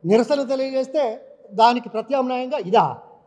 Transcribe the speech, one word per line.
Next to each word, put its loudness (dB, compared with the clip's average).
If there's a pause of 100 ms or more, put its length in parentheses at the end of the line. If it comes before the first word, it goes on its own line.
నిరసన 2
తెలియజేస్తే -2 (500)
దానికి 2
ప్రత్యామ్నాయంగా -4
ఇదా? 2 (280)